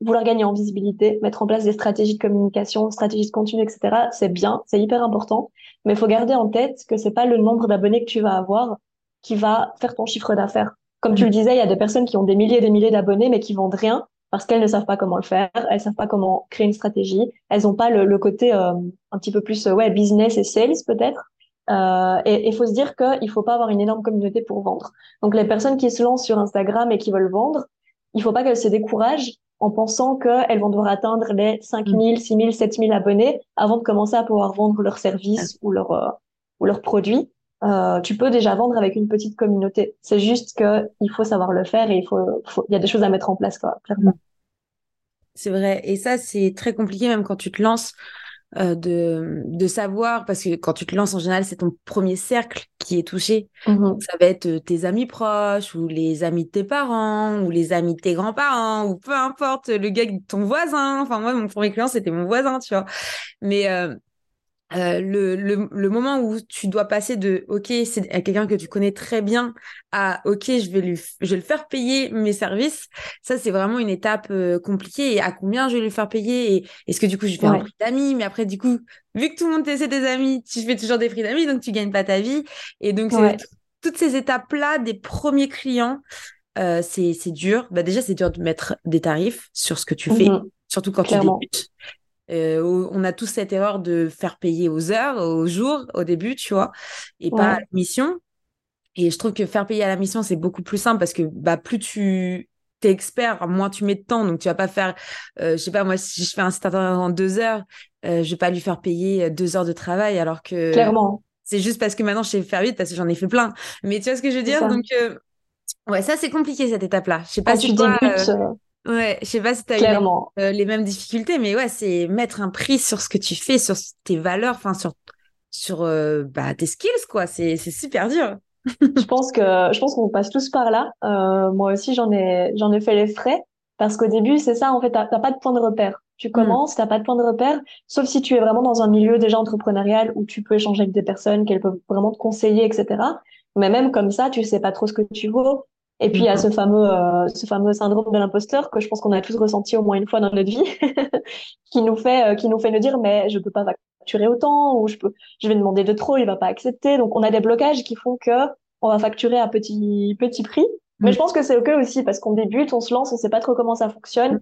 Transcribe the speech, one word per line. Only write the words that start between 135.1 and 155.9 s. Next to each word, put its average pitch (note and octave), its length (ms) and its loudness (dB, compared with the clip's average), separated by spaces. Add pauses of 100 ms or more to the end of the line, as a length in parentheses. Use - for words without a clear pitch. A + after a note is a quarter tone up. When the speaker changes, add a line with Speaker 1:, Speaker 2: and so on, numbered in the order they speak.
Speaker 1:
pas C4 100 2
de C4 80 -4
point C4 140 -2
de A#3+ 80 2
repère. G#3+ 420 0 (160)
Tu A#3 100 -8
Speaker 2:
Mm. G#3+ 40 -8
Speaker 1:
commences, A#3+ 420 2
t'as A3 120 0
pas G#3+ 120 0
de G#3+ 60 -4
point B3 120 0
de A#3+ 60 2
repère, B3 380 2 (260)
sauf C4+ 200 0
si C4+ 140 0
tu C4+ 140 0
es A#3 60 6
vraiment A3 220 4
dans A#3 200 2
un G#3+ 60 4
milieu G#3+ 300 6
déjà A3+ 200 4
entrepreneurial G#3+ 800 0
où G#3 80 -2
tu G#3+ 180 -10
peux G#3+ 140 0
échanger G#3 260 2
avec F#3+ 100 0
des G3 100 2
personnes, G#3 440 0
qu'elles G3 140 0
peuvent F#3+ 180 -2 (100)
vraiment G3+ 220 2
te - 80 -10
conseiller, G#3+ 480 2
et G#3+ 60 2
cetera. A3+ 480 -2 (360)
Mais G3 140 4
même B3+ 200 4
comme G3+ 200 2
ça, B3+ 200 0
tu A#3+ 140 -2
sais G#3 160 0
pas G3 120 0
trop G#3+ 140 -2
ce G#3+ 60 -2
que G#3+ 100 -2
tu G#3+ 260 -4
vaux. C4 360 0 (360)
Et G#3 100 2
puis, F#3+ 120 2
il A#3 40 4
y - 20 6
a G3 60 4
Speaker 2:
Mhm. G3 80 0
Speaker 1:
ce G#3+ 80 4
fameux, G#3 400 4
euh, F3+ 380 2
ce - 180 -8
fameux G3+ 260 0
syndrome G#3 400 0
de G#3 60 2
l'imposteur G#3 520 0
que G#3+ 100 -2
je G#3+ 80 -6
pense G#3+ 120 -6
qu'on G#3 120 0
a F#3+ 80 2
tous A3 160 -8
ressenti G#3+ 400 0
au G#3+ 60 2
moins G3+ 140 2
une G3+ 120 -2
fois A3+ 120 0
dans G3+ 100 0
notre G3 200 0
vie, B3 120 0 (180)
<laughs> C#4 420 -2 (480)
qui A#3+ 120 2
nous A3 140 2
fait, A#3 360 4
euh, - 20 4
qui G#3+ 140 -2
nous A3 100 2
fait A3 120 0
nous G#3+ 100 2
dire, « C4+ 200 2
Mais G#3 300 2
je G#3 80 -2
peux F#3+ 120 -6
pas G3+ 140 -2
facturer - 640 -4
autant, C#4+ 540 4
ou G#3+ 80 2
je G#3 80 -6
peux, G3+ 160 -4 (300)
je G#3+ 60 -2
vais A3 60 4
demander G3 300 2
de G#3 80 2